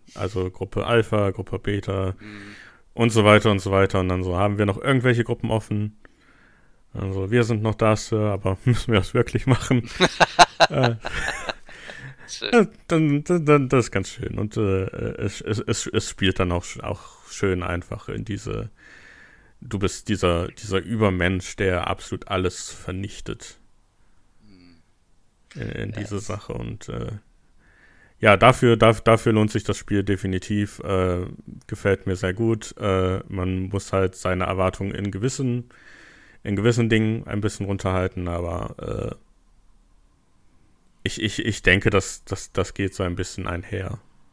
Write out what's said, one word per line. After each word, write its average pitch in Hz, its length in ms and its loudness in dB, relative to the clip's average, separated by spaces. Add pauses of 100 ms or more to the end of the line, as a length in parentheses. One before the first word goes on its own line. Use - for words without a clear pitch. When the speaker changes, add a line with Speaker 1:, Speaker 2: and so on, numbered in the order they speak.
(140)
Speaker 1:
also 95 360 -4
Gruppe 98 360 -6
Alpha, 107 460 2
Gruppe 98 260 -8
Beta 98 640 -4
Speaker 2:
Mhm. 104 360 -16 (380)
Speaker 1:
und 117 160 4
so 110 140 4
weiter 107 260 8
und 98 100 2
so 98 120 -6
weiter. 98 280 4
Und 92 80 0
dann 92 160 -2
so, 90 140 -2
„Haben 101 200 0
wir 104 80 2
noch 98 120 -2
irgendwelche 123 460 2
Gruppen - 260 -4
offen?“ 107 460 -2 (1000)
Also, 98 360 -4
„Wir 120 140 4
sind 107 180 0
noch 110 140 0
da, 107 200 4
Sir, 107 360 -2
aber 98 280 -2
<laughs> - 40 -20
müssen 120 280 2
wir 101 80 6
das - 140 -2
wirklich - 320 0
machen?“ 127 520 2
Speaker 2:
<laughs> - 20 -8 (680)
Speaker 1:
Äh, 123 280 2 (1300)
Speaker 2:
Schön. - 260 -6
Speaker 1:
ja, 226 140 6 (220)
dann, 151 360 2
dann, 175 220 0
dann, 143 220 6
das 127 180 4
ist - 40 -12
ganz 95 200 -4
schön. - 280 -8
Und, 107 180 -4
äh, 95 280 2 (320)
es, - 240 -6
es, 104 180 -4
es, - 280 -4
es - 220 -2
spielt - 300 0
dann 90 140 0
auch 87 120 -2
sch-, - 180 -14
auch - 460 -10
schön 92 340 -2
einfach 87 460 -6
in 104 160 -6
diese, 104 460 -8 (920)
du 107 180 -8
bist - 300 -2
dieser, 90 400 2
dieser 95 320 -4
Übermensch, 92 760 0
der 90 320 0
absolut - 400 -8
alles 92 420 -4
vernichtet - 880 -12 (880)
Speaker 2:
Hm. 87 360 -20 (720)
Speaker 1:
in, 123 140 -8
in 104 240 -8
Speaker 2:
Ja, 107 80 -10
Speaker 1:
diese 104 140 -8
Speaker 2:
das 98 120 -6
Speaker 1:
Sache. 101 280 -8
Und, 113 340 -10
äh, 117 240 -8 (1080)
ja, 104 160 8
dafür, 117 400 6
daf-, 110 260 6
dafür 113 300 4
lohnt 107 180 4
sich 107 140 -4
das 101 120 -2
Spiel 101 280 -2
definitiv. 101 760 -2
Äh, 90 460 0 (400)
gefällt 101 400 0
mir 92 100 0
sehr 92 180 -2
gut. 113 440 -2
Äh, 95 500 0
man 92 400 -4
muss 98 240 -6
halt 95 220 0
seine 92 300 -2
Erwartungen 92 500 -2
in 101 160 -6
gewissen, 120 600 -4 (760)
in 101 120 -2
gewissen 113 320 2
Dingen 110 380 2
ein 104 140 -4
bisschen 101 260 -4
runterhalten, 92 640 -2
aber, 85 840 -6
äh, - 40 -12 (1900)
ich, - 160 -4
ich, - 240 -2
ich - 180 -4
denke, 98 280 4
dass, - 340 -2
dass, - 280 -10
das - 220 -4
geht 98 200 -4
so - 80 -4
ein 87 140 -2
bisschen 95 320 -8
einher. 95 500 -8 (340)